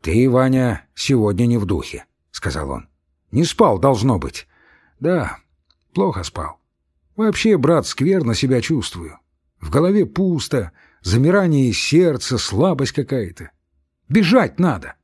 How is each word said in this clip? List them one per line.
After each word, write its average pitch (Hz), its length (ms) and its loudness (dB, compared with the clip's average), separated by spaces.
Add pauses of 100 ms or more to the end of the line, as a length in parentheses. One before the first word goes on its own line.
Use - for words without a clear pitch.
"Ты, 113 280 2
Ваня, 127 640 0
сегодня 107 500 0
не 120 120 2
в 104 80 -2
духе", - 400 -6 (260)
сказал 73 400 -8
он. 58 160 -10 (440)
"Не 143 120 2
спал, 165 340 2
должно 127 400 2
быть". - 300 -10 (520)
"Да, 156 380 -4 (560)
плохо 92 300 -4
спал. - 360 -12 (560)
Вообще, 214 420 2
брат, 151 280 2
скверно 156 480 0
себя 127 280 0
чувствую. 90 580 -6 (400)
В 78 100 -10
голове 180 380 2
пусто, 156 640 -2 (320)
замирание 139 720 2
сердца, 143 680 0
слабость 139 540 -2
какая-то. 110 580 -6 (580)
Бежать 190 500 2
надо". 156 440 -2